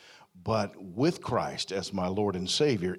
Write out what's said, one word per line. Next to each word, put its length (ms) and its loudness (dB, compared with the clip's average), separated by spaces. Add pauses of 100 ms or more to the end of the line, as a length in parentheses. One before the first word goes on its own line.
(420)
But 360 0
with 440 0
Christ 500 -2
as 220 -4
my 140 0
Lord 280 2
and 140 -2
Savior, 480 2